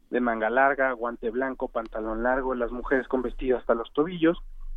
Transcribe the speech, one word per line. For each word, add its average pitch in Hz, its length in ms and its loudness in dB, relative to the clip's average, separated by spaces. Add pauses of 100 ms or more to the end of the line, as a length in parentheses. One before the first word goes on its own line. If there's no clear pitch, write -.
(100)
de 123 100 2
manga 113 300 2
larga, 135 420 4
guante 120 380 -4
blanco, 131 380 -4
pantalón 113 540 -4
largo, 131 320 2
las 120 160 -2
mujeres 127 380 0
con 131 140 0
vestido 123 360 0
hasta - 160 2
los 113 180 -6
tobillos, 165 460 2 (380)